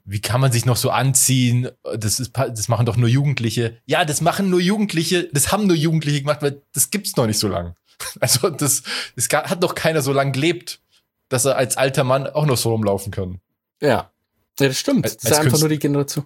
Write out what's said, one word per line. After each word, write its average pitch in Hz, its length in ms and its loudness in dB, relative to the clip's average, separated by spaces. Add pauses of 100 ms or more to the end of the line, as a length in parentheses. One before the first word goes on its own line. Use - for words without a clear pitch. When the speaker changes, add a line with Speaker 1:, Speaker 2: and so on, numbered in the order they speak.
Speaker 1:
wie 101 160 -8
kann 123 180 -2
man 135 140 2
sich 117 120 0
noch 123 120 2
so - 140 0
anziehen? 127 800 2 (280)
Das 107 240 -2
ist 113 100 -10
pa-, 127 160 -2
das 113 220 -6
machen 117 160 2
doch 117 100 0
nur 120 140 2
Jugendliche. 117 760 0
Ja, 156 200 2
das 151 160 -2
machen 185 300 2
nur 180 100 2
Jugendliche, 180 720 0
das 139 180 0
haben 208 160 2
nur 175 80 4
Jugendliche 147 460 0
gemacht, 143 200 -2
weil 143 200 -2 (120)
das - 180 -2
gibt's - 260 -6
noch 127 80 4
nicht 214 140 0
so 107 100 0
lang. 87 260 -6 (220)
<laughs> - 240 -12
Also 135 280 2
das, 143 340 -2 (340)
es 123 100 -2
ga-, 147 220 0
hat 175 120 -4
noch 180 140 0
keiner 160 280 0
so 135 100 0
lang 139 180 2
gelebt, 160 480 -2 (480)
dass - 160 0
er 135 140 2
als 127 180 0
alter 135 300 2
Mann 135 220 0
auch 151 180 -2
noch 135 100 2
so 113 140 -2
rumlaufen 101 420 0
kann. 92 300 -8 (400)
Speaker 2:
Ja. 127 300 0 (480)
Ja, 139 80 4
das 131 100 -2
stimmt. 247 260 0
Speaker 1:
Als, 113 140 -4
Speaker 2:
Das - 80 -16
ist 117 60 2
Speaker 1:
als 151 80 6
Speaker 2:
einfach 151 200 4
nur 156 80 4
Speaker 1:
Künstler. - 20 2
Speaker 2:
die 156 100 -2
Generation. 143 460 -2